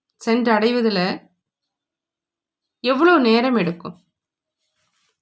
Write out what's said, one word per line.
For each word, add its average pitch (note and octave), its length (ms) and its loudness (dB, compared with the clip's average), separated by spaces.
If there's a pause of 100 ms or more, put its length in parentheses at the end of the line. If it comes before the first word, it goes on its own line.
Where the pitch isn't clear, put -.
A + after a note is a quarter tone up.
(240)
சென்றடைவதுல A3+ 1040 -2 (1500)
எவ்வளோ D4 380 2
நேரம் A#3+ 380 2
எடுக்கும்? E3+ 440 -6 (1200)